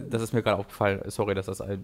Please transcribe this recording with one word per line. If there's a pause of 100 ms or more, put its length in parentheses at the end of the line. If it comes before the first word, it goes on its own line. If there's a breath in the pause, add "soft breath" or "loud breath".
das
ist
mir
gerade
aufgefallen.
Sorry,
dass
das
all-,